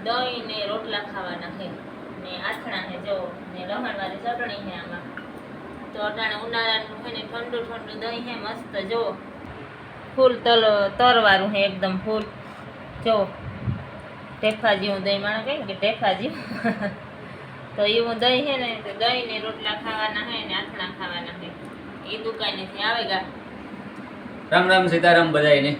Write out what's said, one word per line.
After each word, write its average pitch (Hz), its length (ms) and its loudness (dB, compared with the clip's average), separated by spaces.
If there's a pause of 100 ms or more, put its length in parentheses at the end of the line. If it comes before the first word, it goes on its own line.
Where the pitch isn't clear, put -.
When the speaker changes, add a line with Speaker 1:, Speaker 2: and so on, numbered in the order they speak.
Speaker 1:
દહીં 240 440 0
ને 208 200 -4
રોટલા 214 320 -2
ખાવાના 180 500 -8
છે. 185 180 -8 (560)
ને 180 180 -10
આથણા 196 400 -6
છે 190 160 -8
જો. 190 360 -4 (200)
ને 185 140 -8
લહણવાળી 202 480 -4
ચટણી 233 400 -4
છે 196 200 -8
આમાં. 175 440 -10 (760)
તો 214 100 -4
અટાણે 214 320 -2
ઉનાળાનું 226 680 -2
છે 240 80 -8
ને 226 80 -8
ઠંડુ 233 380 -6
ઠંડુ 226 420 -8
દહીં 233 240 -4
છે 240 120 -8
મસ્ત 208 540 -6
જો. 226 280 0 (1000)
ફૂલ 254 180 8
તલ-, 220 640 6
તરવાળું 214 560 8
છે 202 60 2
એકદમ 190 380 2
ફૂલ. 214 240 0 (840)
જો. 208 240 4 (1120)
ટેફા 214 320 4
જેવું 196 300 0
દહીં 196 180 2
માણે 214 220 -2
કહે 277 140 -2
ને 254 80 -6
કે 196 80 -6
ટેફા 196 400 2
જેવું. 226 300 -4 (600)
<laughs> - 720 -14
તો 208 80 2
એવું 226 360 2
દહીં 254 260 4
છે 277 120 0
ને 233 260 -2
તો 202 160 -8
દહીં 240 280 2
ને 220 120 -4
રોટલા 220 340 -4
ખાવાના 220 480 -2
છે 226 260 -6
ને - 60 -4
આથણા - 340 -4
ખાવાના - 540 -8
છે. 175 60 -10 (680)
એ 220 80 -8
દુકાનેથી 202 600 -4
આવે 226 200 2
ગા. 185 200 0 (1300)
Speaker 2:
રામ 180 160 6
રામ 185 200 8
સીતારામ 170 440 8
બધાયને. 147 480 6